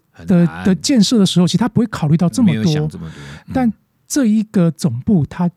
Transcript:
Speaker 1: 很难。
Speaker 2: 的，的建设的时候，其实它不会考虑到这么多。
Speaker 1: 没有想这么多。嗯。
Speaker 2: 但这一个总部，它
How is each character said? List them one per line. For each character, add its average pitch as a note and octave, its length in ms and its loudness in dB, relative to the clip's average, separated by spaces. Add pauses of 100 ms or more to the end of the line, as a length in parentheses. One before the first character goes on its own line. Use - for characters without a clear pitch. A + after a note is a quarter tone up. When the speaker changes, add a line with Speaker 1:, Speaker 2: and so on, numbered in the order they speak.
(100)
Speaker 1:
很 - 160 -20
难。 F3 200 4
Speaker 2:
的， E3+ 200 -4
的 F#3+ 80 2
建 B3 280 2
设 A#3 160 2
的 G3 60 4
时 F3 160 0
候， F3+ 60 4
其 - 60 -2
实 F3 60 0
它 A#3+ 80 0
不 - 140 0
会 A#3+ 60 0
考 E3 220 -4
虑 D#3+ 80 2
到 E3+ 120 2
这 A#3+ 140 -2
么 F#3+ 100 4
多。 A2 100 -2
Speaker 1:
没 F3 80 2
有 D3+ 60 0
想 D3+ 100 -2
这 D#3 120 -10
么 E3 100 -12
多。 D3+ 80 -18 (300)
嗯。 - 80 -14
Speaker 2:
但 B3 180 0 (340)
这 C4+ 200 0
一 G#3+ 240 2
个 E3+ 200 2
总 B2+ 300 -4
部， E3 240 0
它 F3 320 -4